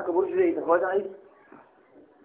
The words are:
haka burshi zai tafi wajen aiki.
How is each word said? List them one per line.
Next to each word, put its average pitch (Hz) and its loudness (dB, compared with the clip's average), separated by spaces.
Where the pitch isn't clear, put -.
haka 185 -4
burshi 180 0
zai 180 2
tafi 151 -4
wajen 180 4
aiki. 196 -2